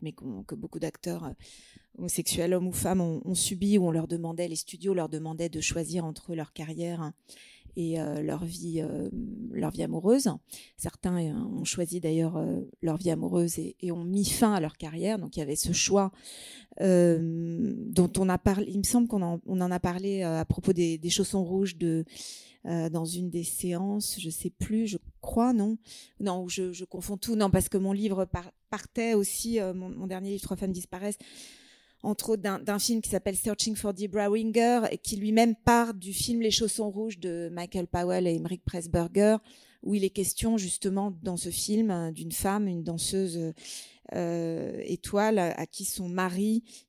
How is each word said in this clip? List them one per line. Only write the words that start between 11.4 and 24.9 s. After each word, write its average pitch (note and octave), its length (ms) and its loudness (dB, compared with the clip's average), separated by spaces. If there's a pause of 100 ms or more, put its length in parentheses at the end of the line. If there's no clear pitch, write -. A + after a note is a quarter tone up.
choisi F3 360 -4
d'ailleurs, D#3+ 380 0
euh, - 240 -2 (200)
leur D#3+ 160 0
vie F3 140 0
amoureuse E3+ 480 0
et, E3+ 220 -6
et F3+ 100 -4
ont E3+ 120 -6
mis F#3+ 220 0
fin G#3+ 280 4
à F#3+ 60 2
leur D#3 180 -4
carrière. E3 420 -4
Donc E3+ 180 -8
il - 20 -2
y D3+ 40 0
avait C#3+ 120 -4
ce - 160 0
choix, F#3+ 400 4 (720)
euh, E3+ 960 4
dont F3 400 2
on F#3+ 100 4
a F3+ 100 4
parlé. G3+ 320 2
Il G3 100 -2
me G3 40 0
semble A#3+ 240 4
qu'on G#3+ 140 0
en, E3+ 240 -2
on F#3 160 0
en F3+ 100 0
a F3+ 80 0
parlé, F#3+ 420 0
euh, E3 180 0
à D#3+ 60 0
propos - 280 2
des, E3 240 2
des D#3+ 120 -4
chaussons F#3+ 360 2
rouges F#3 320 0
de, D#3+ 260 2 (600)
euh, E3 240 -2
dans E3 160 -2
une F3 240 -4
des E3+ 160 -4
séances, G3 720 -4
je E3+ 100 -8
sais F3 200 -6
plus, A3 380 -2
je G#3 100 -4 (240)